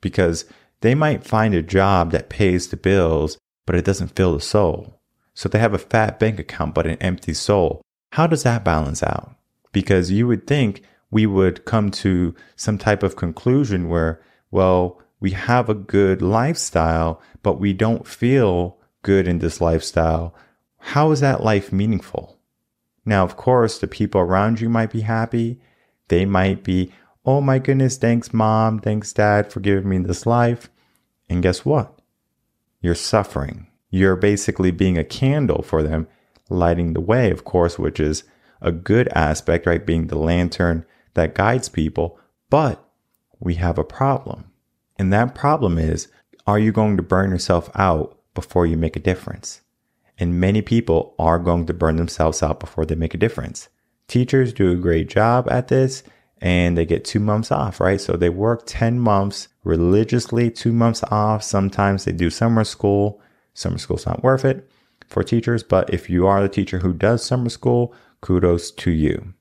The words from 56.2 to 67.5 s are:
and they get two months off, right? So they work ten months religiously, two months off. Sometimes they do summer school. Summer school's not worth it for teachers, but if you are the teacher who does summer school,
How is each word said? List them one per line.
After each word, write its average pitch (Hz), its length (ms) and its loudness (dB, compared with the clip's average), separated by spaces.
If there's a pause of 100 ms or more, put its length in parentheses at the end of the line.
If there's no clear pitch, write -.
and 90 340 2
they 85 100 2
get 82 200 -2
two - 140 -2
months 107 320 0
off, - 280 -4
right? 95 220 2
So - 120 -4
they 87 160 2
work 107 360 -2
ten 120 340 -2
months 101 500 0 (140)
religiously, 110 840 2
two 117 220 -4
months 117 400 0
off. 107 320 0
Sometimes 98 600 0
they 87 80 -2
do 85 180 0
summer 113 320 0
school. 101 580 0 (320)
Summer 87 240 -6
school's - 300 -6
not - 160 -6
worth 131 220 2
it 135 220 -2 (400)
for - 160 -2
teachers, 117 380 0
but - 320 0
if - 160 -6
you 87 160 2
are 98 160 4
the 98 80 0
teacher 95 300 -4
who 90 140 0
does 104 300 0
summer 123 260 -2
school, 120 440 -2 (280)